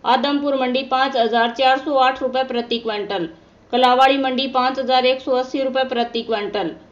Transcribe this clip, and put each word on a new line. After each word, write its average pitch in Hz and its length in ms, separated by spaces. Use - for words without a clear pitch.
आदमपुर 277 520
मंडी 254 280
पाँच 262 340
हजार 233 340
चार 262 260
सौ 294 200
आठ 262 240
रुपए 254 220
प्रति 240 360
क्विंटल, 202 480
कलावाड़ी 254 440
मंडी 262 320
पाँच 262 300
हजार 254 260
एक 262 160
सौ 277 100
अस्सी 254 320
रुपए 262 220
प्रति 233 380
क्विंटल। 202 480